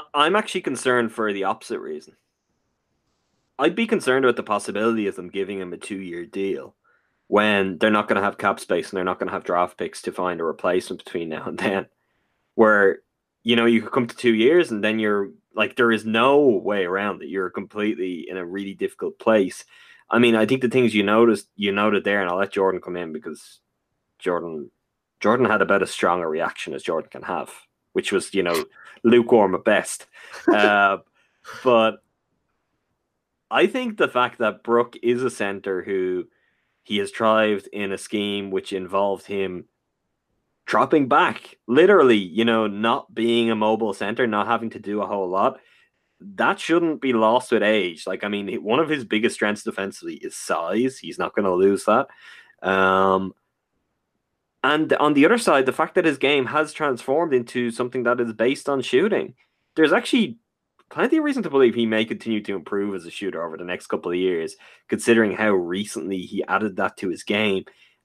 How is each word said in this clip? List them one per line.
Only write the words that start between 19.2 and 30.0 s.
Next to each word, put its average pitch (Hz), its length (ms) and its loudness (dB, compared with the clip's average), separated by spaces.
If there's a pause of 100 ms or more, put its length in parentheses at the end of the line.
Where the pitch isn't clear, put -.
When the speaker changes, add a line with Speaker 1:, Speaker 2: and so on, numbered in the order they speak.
Speaker 1:
I 113 80 2
mean, 117 160 4
I 110 100 4
think 131 160 0
the 123 80 0
things 120 240 2
you 104 80 2
noticed, 107 540 4
you 101 160 -2
noted 101 320 0
there, 101 180 0
and 90 80 -2
I'll 90 80 -2
let 98 140 -2
Jordan 95 300 0
come 90 140 -10
in 85 160 -8
because 78 480 -14 (600)
Jordan, 82 500 -6 (500)
Jordan 117 280 2
had 104 160 2
about 98 180 2
as 92 100 -4
strong 90 300 0
a 82 80 -4
reaction 80 460 -6
as 73 80 -12
Jordan 80 260 -4
can 65 140 -16
have, - 280 -8 (420)
which - 180 -4
was, 95 220 -2
you 92 100 0
know, 85 220 -2 (380)
lukewarm 117 520 6
at - 80 -8
best. - 480 0